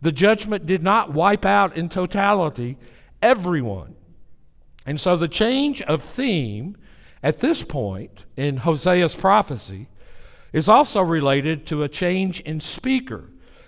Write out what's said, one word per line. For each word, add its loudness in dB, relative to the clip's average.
the 0
judgment 2
did 0
not 2
wipe 2
out 2
in -4
totality -2
everyone. 0
And -6
so 2
the -2
change 0
of -2
theme -4
at 0
this 0
point -8
in -2
Hosea's 2
prophecy 0
is 2
also 6
related 0
to -4
a -2
change -2
in -6
speaker, -4